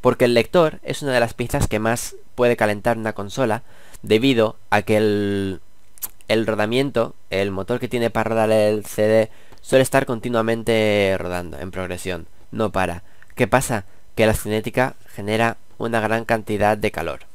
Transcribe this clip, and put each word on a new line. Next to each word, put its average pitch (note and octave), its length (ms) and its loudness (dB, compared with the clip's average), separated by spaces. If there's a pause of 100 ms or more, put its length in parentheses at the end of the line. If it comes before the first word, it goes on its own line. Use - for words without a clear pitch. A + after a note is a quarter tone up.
Porque B2 240 4
el A#2+ 80 4
lector D#3 500 4
es - 180 -6
una C#3 120 0
de B2 60 4
las A#2 140 2
piezas B2 340 0
que G#2+ 120 0
más A2+ 360 0 (200)
puede A#2+ 200 4
calentar G#2+ 420 0
una A2 160 -4
consola, G#2+ 500 -2 (380)
debido A2+ 540 4 (140)
a G#2 140 2
que G#2+ 140 2
el, G2+ 640 0 (680)
el A2+ 200 2
rodamiento, A2+ 680 0 (140)
el G2 220 0
motor F#2+ 280 -4
que B2 80 -6
tiene A#2 220 0
para A2 200 -2
rodar A2 220 2
el G#2+ 340 4
C - 180 -4
D, A2 280 4 (300)
suele C3+ 220 4
estar C3+ 220 2
continuamente A2 1120 2
rodando, F2 400 -6
en F#2 120 -8
progresión, F2+ 560 -6 (240)
no A2 200 -2
para. F2+ 320 -2 (320)
¿Qué B2 120 2
pasa? B2+ 380 2 (300)
Que A2 100 4
la A2 80 6
cinética A2 600 -2 (120)
genera A2 500 -2 (220)
una A#2 200 0
gran A2 260 0
cantidad G#2+ 520 2
de G#2 140 0
calor. D#2 300 -6 (120)